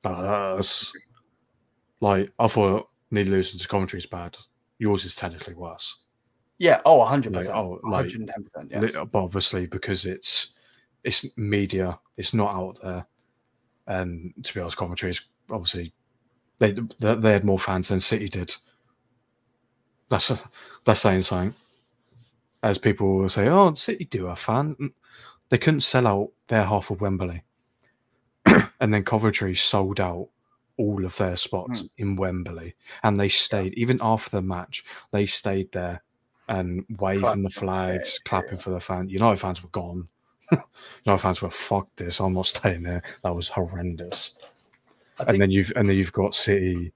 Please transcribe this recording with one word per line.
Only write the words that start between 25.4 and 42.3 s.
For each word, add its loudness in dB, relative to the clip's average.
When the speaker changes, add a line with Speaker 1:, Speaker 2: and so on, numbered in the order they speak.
Speaker 1:
they 4
couldn't 2
sell 4
out 2
their 4
half 0
of -4
Wembley. -4
<clears throat> 6
And 2
then 2
Coventry 0
sold 2
out -4
all 0
of -8
their 0
spots -4
Speaker 2:
Hmm. -12
Speaker 1:
in -2
Wembley. -4
And 4
they 2
stayed, 0
even 0
after 0
the -2
match, -6
they 2
stayed -2
there -6
and -2
waving 0
Speaker 2:
Clapping 2
Speaker 1:
the -2
Speaker 2:
the -8
Speaker 1:
flags, -4
Speaker 2:
flag, -12
Speaker 1:
clapping -2
Speaker 2:
yeah. -14
Speaker 1:
for -8
the -4
fans. -6
United 4
fans -6
were -20
gone. -8
<laughs> -8
United 4
fans 0
were, -4
"Fuck -4
this, -4
I'm 2